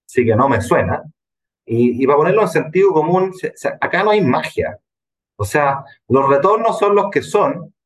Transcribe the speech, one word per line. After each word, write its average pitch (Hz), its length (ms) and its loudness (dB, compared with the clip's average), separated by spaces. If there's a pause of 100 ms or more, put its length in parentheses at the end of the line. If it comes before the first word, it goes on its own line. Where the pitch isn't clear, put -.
así 123 180 -2
que 110 100 2
no 135 140 2
me 110 120 0
suena. 127 420 -2 (600)
Y, 120 380 0
y - 20 2
para 143 120 4
ponerlo 190 240 2
en 190 80 0
sentido 185 420 0
común, 180 420 0
se, - 220 -10
se, - 140 -6
acá - 340 -4
no 214 80 2
hay 214 100 2
magia. - 560 -2 (600)
O 104 80 -6
sea, 139 400 -2 (240)
los 135 180 2
retornos 208 500 2
son 202 180 2
los 202 140 0
que 143 120 -2
son. 180 520 -4 (120)